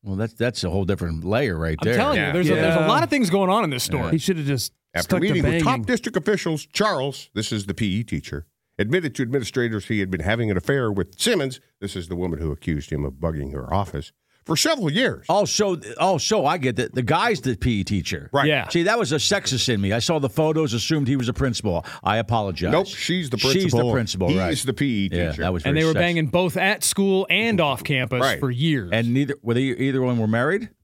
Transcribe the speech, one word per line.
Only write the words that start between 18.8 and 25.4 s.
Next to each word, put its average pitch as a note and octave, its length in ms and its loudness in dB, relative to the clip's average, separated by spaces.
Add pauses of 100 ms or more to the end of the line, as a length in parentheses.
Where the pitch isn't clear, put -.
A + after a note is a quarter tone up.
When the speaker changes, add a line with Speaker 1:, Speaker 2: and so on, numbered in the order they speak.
Speaker 1:
that G#3+ 140 2
was E3 140 0
a D#3 60 0
sexist C#3+ 540 0
in G#2+ 80 2
me. G2 140 0
I A#2 60 0
saw D#3 180 0
the C#3 140 0
photos, D#3 420 2
assumed C#3+ 340 0
he C#3 80 2
was B2 140 0
a B2 40 -2
principal. G#2+ 520 0 (180)
I G2+ 140 2
apologize. G#2 540 0
Speaker 3:
Nope, F#3 160 2
she's E3 420 -4
the A#2 80 -2
Speaker 1:
She's C3+ 160 2
the F#3+ 60 4 (100)
Speaker 3:
principal. A#2+ 220 2
Speaker 1:
principal, F#2+ 380 0
Speaker 3:
He's - 100 4
Speaker 1:
right. F#2 260 0
Speaker 3:
the B2+ 80 -2
P C#3+ 120 -2 (200)
E F#2 60 -2
Speaker 1:
Yeah, E2+ 180 0
Speaker 3:
teacher. D2 140 -4